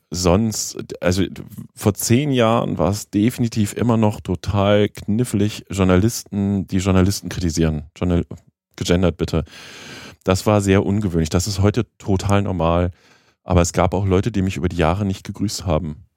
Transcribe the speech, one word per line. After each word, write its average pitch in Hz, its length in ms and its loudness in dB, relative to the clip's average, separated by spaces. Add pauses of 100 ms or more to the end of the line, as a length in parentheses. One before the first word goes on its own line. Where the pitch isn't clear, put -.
sonst, 92 920 -2
also 90 220 2 (500)
vor 104 200 0
zehn 139 380 0
Jahren 117 460 2
war 80 120 2
es 104 200 -4
definitiv 113 600 0
immer 117 240 0
noch 110 240 2
total 104 680 0
knifflig, 107 800 -2
Journalisten, 98 960 0
die 95 120 -2
Journalisten 95 500 2
kritisieren. 80 540 -2 (140)
Journal-, 87 280 0 (500)
gegendert 90 400 0
bitte. - 300 -2 (800)
Das 92 200 0
war 104 140 4
sehr 98 260 4
ungewöhnlich. 87 440 0
Das 90 180 0
ist 98 140 -4
heute 104 240 2 (120)
total 98 440 0
normal. 87 500 0 (520)
Aber 90 180 4
es 85 100 0
gab 90 220 0
auch 98 120 -2
Leute, 95 240 2
die 104 120 -2
mich 95 160 -2
über 78 100 -4
die 87 80 -4
Jahre 87 300 0
nicht 95 180 -6
gegrüßt 101 420 -6
haben, 78 380 -4 (140)